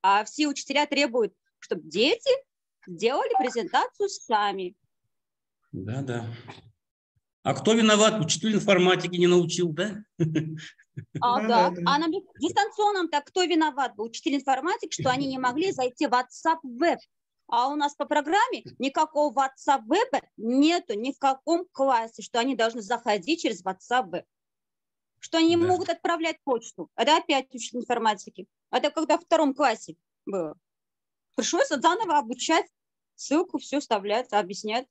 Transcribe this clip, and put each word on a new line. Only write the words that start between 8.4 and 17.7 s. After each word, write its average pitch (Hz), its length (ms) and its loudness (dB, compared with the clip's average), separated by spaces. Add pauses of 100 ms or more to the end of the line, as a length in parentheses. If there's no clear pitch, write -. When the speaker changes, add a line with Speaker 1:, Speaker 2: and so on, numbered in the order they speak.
Speaker 2:
информатики 180 600 2
не 175 100 4
научил, 175 460 2
да? 196 320 -6 (140)
Speaker 1:
А, 160 1200 -4
Speaker 3:
Да, 220 60 -2
Speaker 1:
да. - 0 -
Speaker 3:
да, 220 220 4
да. 175 160 -8
Speaker 1:
А 277 120 2
на 330 100 0
дистанционном-то 381 1120 0
кто 359 240 -2
виноват 302 500 0
был? 214 120 -8
Учитель 269 300 -6
информатики, 277 640 -2
что 262 100 0
они 269 160 0
не 262 120 -6
могли 262 340 0
зайти 254 340 -2
в 220 40 0
WhatsApp 285 520 0
веб. 262 360 0 (500)
А 247 200 0
у 294 80 -4